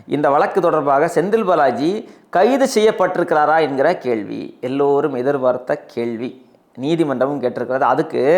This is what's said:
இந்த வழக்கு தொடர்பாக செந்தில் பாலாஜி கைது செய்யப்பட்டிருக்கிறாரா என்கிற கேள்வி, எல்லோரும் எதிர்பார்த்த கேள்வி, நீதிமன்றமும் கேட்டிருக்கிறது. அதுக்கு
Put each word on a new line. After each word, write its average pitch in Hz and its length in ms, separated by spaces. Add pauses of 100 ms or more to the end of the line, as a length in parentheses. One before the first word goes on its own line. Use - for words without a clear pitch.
இந்த 143 240
வழக்கு 185 300
தொடர்பாக 156 540
செந்தில் 202 300
பாலாஜி 156 640 (200)
கைது 247 440
செய்யப்பட்டிருக்கிறாரா 170 840
என்கிற 143 380
கேள்வி, 110 600
எல்லோரும் 139 540
எதிர்பார்த்த 127 640
கேள்வி, 120 720 (240)
நீதிமன்றமும் 139 640
கேட்டிருக்கிறது. 123 400
அதுக்கு 127 420 (160)